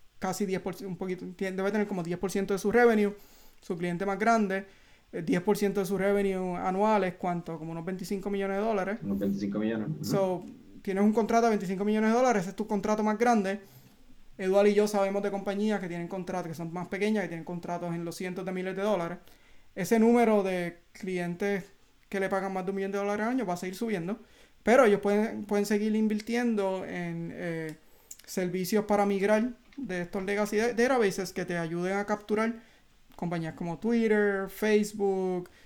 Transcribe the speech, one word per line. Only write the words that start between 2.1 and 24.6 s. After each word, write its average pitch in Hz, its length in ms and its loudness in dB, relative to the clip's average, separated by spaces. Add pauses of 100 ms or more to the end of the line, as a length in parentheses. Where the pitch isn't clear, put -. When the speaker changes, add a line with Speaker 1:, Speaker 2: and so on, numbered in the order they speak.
Speaker 1:
por 190 120 -4
ciento 196 240 0
de 190 40 -2
su 196 140 0
revenue, 214 420 6 (460)
su - 160 -8
cliente 175 300 -2
más 196 120 -2
grande, 208 460 2 (480)
eh, 175 100 -6
diez 175 200 2
por 202 160 2
ciento 202 220 2
de 190 60 0
su 190 120 -2
revenue 190 580 0
anual 196 480 2
es 180 100 -2
¿cuánto? 170 440 -4
Como 160 140 -8
unos 165 120 -8
veinticinco 190 460 -6
millones 196 260 -2
de 202 60 -2
dólares. 208 400 -2
Speaker 2:
Unos 196 160 -2
veinticinco 196 400 -2
millones, 107 320 -2
ujú. 151 140 -8
Speaker 1:
So, 185 400 0 (360)
tienes 196 240 0
un 214 80 6
contrato 233 320 2
de 233 60 4
veinticinco 196 340 -2
millones 214 260 2
de 226 60 4
dólares, 240 260 4
ese 185 80 -6
es 185 60 -14
tu 214 100 -4
contrato 214 380 0
más 214 140 0
grande. 208 420 2 (800)
Eduardo 202 320 4
y 208 40 2
yo 208 140 4
sabemos 202 340 0
de 202 80 -2
compañías 202 480 -2
que 180 100 -6
tienen 170 200 -6
contratos, 180 400 -6
que 165 60 -8
son 165 180 -8
más 180 160 -8
pequeñas, 208 340 0
que 175 60 -4
tienen 165 160 -10
contratos 175 500 -6
en 170 100 -4
los 170 120 -8
cientos 185 280 -8
de 185 60 -4
miles 185 240 -4
de 190 80 -4
dólares. 175 360 0 (560)
Ese 196 260 2
número 220 420 6
de 180 360 -2 (140)
clientes 185 720 -4 (440)
que 202 100 -4
le 190 100 0
pagan 190 240 -2
más 185 120 -4
de 185 60 -2
un 196 60 -4
millón 196 160 -2
de 202 60 -2
dólares 208 280 -2
al 240 60 0
año 254 140 0
va 175 80 -2
a - 40 -4
seguir 185 180 -8
subiendo, 202 420 -4 (440)